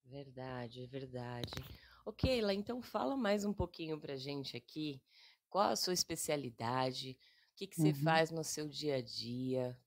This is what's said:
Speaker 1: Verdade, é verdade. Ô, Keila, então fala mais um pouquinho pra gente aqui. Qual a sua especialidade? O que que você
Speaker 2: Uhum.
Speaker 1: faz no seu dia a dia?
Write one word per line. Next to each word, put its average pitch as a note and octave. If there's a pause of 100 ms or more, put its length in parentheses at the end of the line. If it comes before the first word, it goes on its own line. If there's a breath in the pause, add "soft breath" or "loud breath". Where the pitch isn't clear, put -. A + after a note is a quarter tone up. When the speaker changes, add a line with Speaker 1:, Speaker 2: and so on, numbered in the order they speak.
Speaker 1:
Verdade, B2+
é B2+
verdade. B2 (520 loud breath)
Ô, G#3+
Keila, A3+
então A3
fala C4
mais G#3
um G#3
pouquinho E3
pra D3+
gente C3+
aqui. D3 (480 loud breath)
Qual G3+
a G#3+
sua -
especialidade? C3 (340 soft breath)
O -
que G3
que -
você D#3
Speaker 2:
Uhum. D3+
Speaker 1:
faz D#3+
no D#3+
seu D3+
dia C#3+
a B2+
dia? B2+ (100)